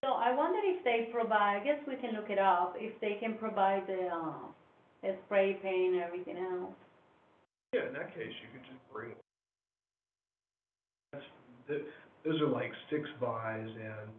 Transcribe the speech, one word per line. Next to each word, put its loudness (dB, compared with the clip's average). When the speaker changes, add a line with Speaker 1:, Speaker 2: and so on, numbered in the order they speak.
Speaker 1:
So 4
I 4
wonder 4
if 2
they 2
provide, 4
I -6
guess 2
we -4
can -4
look -6
it 2
up, 6
if -6
they 0
can -2
provide 2
the, -2
uh, -4
the 0
spray 4
paint 4
and 2
everything -6
else. -4
Speaker 2:
Yeah, 0
in -8
that -8
case, -8
you -16
could -18
just -18
bring -10
it. -14
That's, -10
th-, -2
those 2
are 4
like -2
six -2
bys -4
and -10